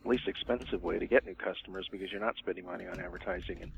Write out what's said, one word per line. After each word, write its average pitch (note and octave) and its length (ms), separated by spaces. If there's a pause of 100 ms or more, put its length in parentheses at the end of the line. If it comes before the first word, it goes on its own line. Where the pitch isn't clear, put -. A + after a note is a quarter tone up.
least B2 240
expensive - 520
way E2+ 160
to F2+ 80
get A#2 200
new F#2+ 100
customers F#2 560
because F#2+ 180
you're G2+ 120
not A2+ 160
spending F#2 280
money - 220
on - 140
advertising - 600
and, - 160